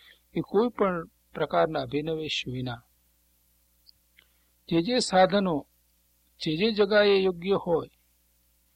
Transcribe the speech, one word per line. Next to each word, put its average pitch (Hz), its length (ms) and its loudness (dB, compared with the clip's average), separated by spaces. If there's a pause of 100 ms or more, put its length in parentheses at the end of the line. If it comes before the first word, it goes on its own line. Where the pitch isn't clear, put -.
(340)
કે 180 60 -4
કોઈ 214 280 0
પણ 180 380 -2
પ્રકારના 160 720 -2
અભિનિવેશ 151 640 -6
વિના 123 360 -8 (1900)
જે 170 140 2
જે 240 160 0
સાધનો 185 680 2 (760)
જે 156 160 -4
જે 214 160 0
જગાએ 208 460 4
યોગ્ય 185 320 -2
હોય, 170 380 0 (880)